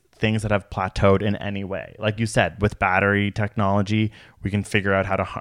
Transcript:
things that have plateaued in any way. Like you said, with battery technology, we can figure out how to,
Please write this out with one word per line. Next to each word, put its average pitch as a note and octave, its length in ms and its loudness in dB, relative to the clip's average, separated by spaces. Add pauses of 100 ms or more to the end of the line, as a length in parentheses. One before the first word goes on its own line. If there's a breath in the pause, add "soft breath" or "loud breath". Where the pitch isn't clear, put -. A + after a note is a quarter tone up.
(160)
things A2 260 0
that G#2+ 80 -2
have G2+ 220 0
plateaued G2 500 2
in G2+ 140 0
any G2+ 280 -8
way. F#2 360 -10
Like G#2 200 -2
you A2+ 60 0
said, G2 360 0
with - 180 0
battery G2+ 500 2
technology, G#2 840 0 (300 loud breath)
we G2 80 -4
can G2+ 140 -2
figure G2 300 0
out F#2+ 120 2
how G2 120 -2
to, F#2+ 100 -2 (140)